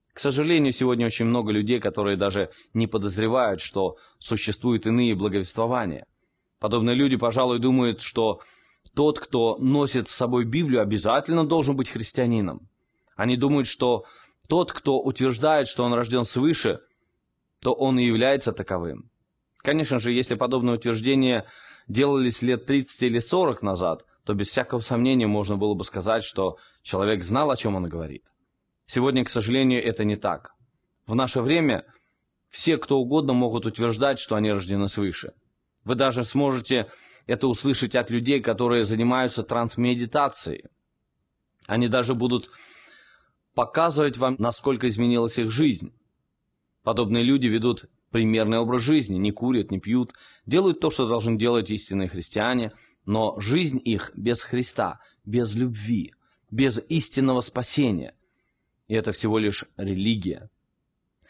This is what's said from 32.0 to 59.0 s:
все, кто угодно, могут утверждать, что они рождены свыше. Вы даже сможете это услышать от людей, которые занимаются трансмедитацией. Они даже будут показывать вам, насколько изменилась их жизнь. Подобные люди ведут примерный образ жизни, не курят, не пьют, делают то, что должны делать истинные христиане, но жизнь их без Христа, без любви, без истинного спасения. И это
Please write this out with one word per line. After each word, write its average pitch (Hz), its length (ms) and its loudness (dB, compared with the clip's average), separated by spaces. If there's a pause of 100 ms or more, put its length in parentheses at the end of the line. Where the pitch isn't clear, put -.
все, - 280 0
кто 143 200 0
угодно, 135 360 2
могут 117 340 0
утверждать, 117 500 0
что - 180 -4
они 107 160 2
рождены 98 360 -2
свыше. 98 460 -6 (500)
Вы 113 100 -4
даже 127 300 0
сможете 131 640 0 (380)
это 117 200 0
услышать 123 480 0
от 120 140 0
людей, 120 320 0
которые 120 420 2
занимаются 117 600 0
трансмедитацией. 120 1200 -2 (1000)
Они 120 200 2
даже 123 280 2
будут 120 340 -2 (1040)
показывать 147 640 2
вам, 131 220 0
насколько 120 480 0
изменилась 117 500 0
их 113 140 -2
жизнь. 113 420 0 (880)
Подобные 113 420 0
люди 131 220 2
ведут 113 400 0 (260)
примерный 110 480 2
образ 120 220 0
жизни, 117 360 2
не 101 140 0
курят, 120 400 -2
не 98 80 -4
пьют, 120 340 -2 (320)
делают 180 340 2
то, 160 100 0
что 135 160 0
должны 113 320 0
делать 113 320 2
истинные 98 380 -4
христиане, 110 640 -2 (340)
но 107 360 0
жизнь 131 420 0
их 110 320 -2
без 117 260 -2
Христа, 117 580 -4 (260)
без 110 280 0
любви, 110 600 -2 (360)
без 117 380 0
истинного 135 540 0
спасения. 117 720 -2 (720)
И 107 60 -4
это 110 180 0